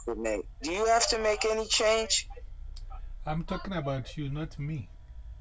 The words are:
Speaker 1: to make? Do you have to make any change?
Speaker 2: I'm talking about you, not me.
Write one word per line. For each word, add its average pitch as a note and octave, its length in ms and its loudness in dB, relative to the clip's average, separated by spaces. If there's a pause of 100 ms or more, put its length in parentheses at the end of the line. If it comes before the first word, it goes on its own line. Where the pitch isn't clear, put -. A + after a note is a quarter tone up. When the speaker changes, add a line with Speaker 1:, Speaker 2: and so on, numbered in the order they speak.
Speaker 1:
to A#2 80 -2
make? A2 320 0 (160)
Do D3+ 100 -2
you G#3 140 2
have A3+ 240 6
to A#3 80 4
make G#3+ 280 2
any A3 200 2
change? A3 600 4 (1000)
Speaker 2:
I'm D#3 180 0
talking F#3+ 300 -4
about C#3 420 -2
you, D3 140 -2
not D#3 300 -4
me. C#3+ 280 -4 (540)